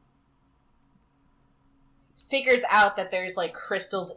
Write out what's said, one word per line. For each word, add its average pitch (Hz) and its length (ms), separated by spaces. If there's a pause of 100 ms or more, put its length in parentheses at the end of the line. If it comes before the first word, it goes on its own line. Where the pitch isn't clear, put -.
(2250)
figures 262 400
out 202 280
that 185 140
there's, 185 260
like, 170 160
crystals 185 640